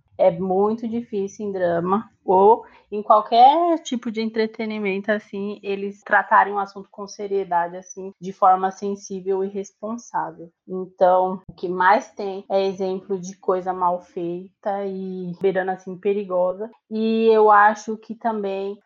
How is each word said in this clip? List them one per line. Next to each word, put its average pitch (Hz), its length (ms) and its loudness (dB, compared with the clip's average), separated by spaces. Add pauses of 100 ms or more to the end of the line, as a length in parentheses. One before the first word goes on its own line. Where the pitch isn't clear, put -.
(160)
É 185 140 4
muito 196 580 -2
difícil 214 600 -8
em 202 40 -6
drama 185 560 -2 (160)
ou 196 400 4 (280)
em 208 100 -6
qualquer 311 800 6
tipo 240 320 -8
de 220 100 -6
entretenimento, 220 920 -4
assim, 202 520 -6
eles 202 400 -6
tratarem 202 500 4
um 202 60 -4
assunto 196 320 -10
com 202 160 -14
seriedade, 185 680 -4
assim, 190 460 -16
de 185 100 -12
forma 190 380 4
sensível 190 760 -6
e 196 60 -6
responsável. 190 1000 -10 (160)
Então, 185 840 0
o - 40 -20
que - 140 -10
mais 185 440 2
tem 196 360 -12
é 196 160 0
exemplo 190 560 -4
de 185 180 -14
coisa 185 360 -2
mal 180 300 -2
feita 190 840 -8
e 185 560 -8
beirando, 190 300 0
assim, 185 280 -10
perigosa. 190 680 -2 (220)
E 220 420 2
eu 214 160 6
acho 214 480 4
que - 160 -14
também 202 720 -6